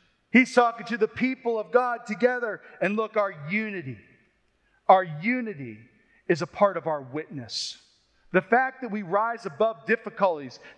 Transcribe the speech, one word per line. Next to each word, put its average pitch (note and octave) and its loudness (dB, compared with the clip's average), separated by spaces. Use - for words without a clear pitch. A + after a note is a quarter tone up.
He's B3 4
talking A#3 2
to A3+ -4
the G#3 0
people A#3+ -2
of G#3 -4
God A#3+ 0
together. A3+ -2
And G3 0
look, A3 -4
our G3 0
unity, F#3+ -6
our F#3+ 8
unity E3 -6
is E3+ 0
a F3 -2
part G3 4
of D#3+ -6
our D3+ -2
witness. C3 -10
The F3+ 4
fact C4 2
that A#3+ -6
we G#3 -4
rise G#3 -2
above G#3 -2
difficulties, F3+ -2